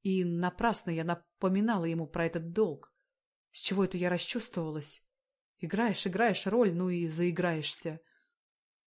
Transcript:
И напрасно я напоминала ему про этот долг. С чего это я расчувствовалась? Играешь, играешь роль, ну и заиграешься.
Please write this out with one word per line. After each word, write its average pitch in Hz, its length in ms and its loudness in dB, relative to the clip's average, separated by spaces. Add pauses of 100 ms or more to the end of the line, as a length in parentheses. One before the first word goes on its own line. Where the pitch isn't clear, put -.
И 190 220 2
напрасно 175 680 0
я 160 140 -2
напоминала 190 800 0
ему 165 240 -2
про 165 180 0
этот 165 260 -4
долг. 180 400 0 (600)
С - 80 -12
чего 190 240 0
это 185 120 -2
я 175 140 0
расчувствовалась? 165 960 -4 (520)
Играешь, 196 500 0
играешь 202 400 2
роль, 202 260 4
ну 180 140 0
и 175 180 0
заиграешься. 165 920 0 (880)